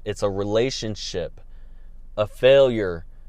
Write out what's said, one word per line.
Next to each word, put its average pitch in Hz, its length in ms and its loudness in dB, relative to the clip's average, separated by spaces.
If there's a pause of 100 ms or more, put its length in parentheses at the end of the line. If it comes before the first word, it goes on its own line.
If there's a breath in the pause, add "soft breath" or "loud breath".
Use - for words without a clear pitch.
It's 104 180 -4
a 104 60 0
relationship, 101 1120 -4 (800)
a 107 80 2
failure, 120 800 4 (220)